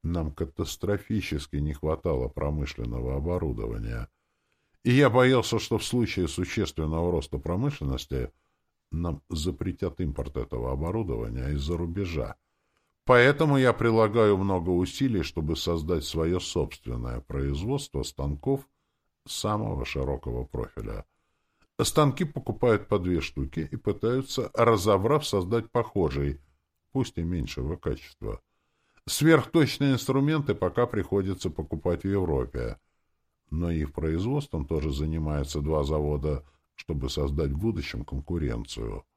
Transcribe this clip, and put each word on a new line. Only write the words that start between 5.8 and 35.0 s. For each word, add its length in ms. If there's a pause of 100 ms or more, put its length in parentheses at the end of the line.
случае 420
существенного 880
роста 260
промышленности 960 (580)
нам 400
запретят 680
импорт 360
этого 360
оборудования 800
из-за 240
рубежа. 580 (680)
Поэтому 520
я 160
прилагаю 640
много 340
усилий, 520
чтобы 340
создать 480
свое 360
собственное 800
производство 840
станков 680 (580)
самого 580
широкого 600
профиля. 600 (760)
Станки 440
покупают 640
по 100
две 220
штуки 500
и 60
пытаются, 760
разобрав, 720
создать 460
похожий, 680 (500)
пусть 280
и 40
меньшего 540
качества. 640 (680)
Сверхточные 840
инструменты 640
пока 300
приходится 640
покупать 520
в 60
Европе, 720 (720)
но 200
их 220
производством 720
тоже 240
занимаются 720